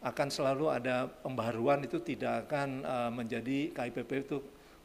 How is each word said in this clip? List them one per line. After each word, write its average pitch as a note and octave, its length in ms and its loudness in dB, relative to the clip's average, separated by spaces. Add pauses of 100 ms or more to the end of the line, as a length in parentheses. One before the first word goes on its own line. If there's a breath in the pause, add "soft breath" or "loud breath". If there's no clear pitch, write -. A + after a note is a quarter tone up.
akan C#3 320 0
selalu C#3 400 4
ada B2+ 320 2
pembaharuan, B2+ 800 2
itu D#3+ 160 -2
tidak A#2 480 -2
akan, C#3 320 0
eh, A#2+ 320 0
menjadi B2 640 -2
K - 0 -
I B2 160 -2
P B2 80 -4
P C3+ 240 -2
itu C#3 160 -4 (440 loud breath)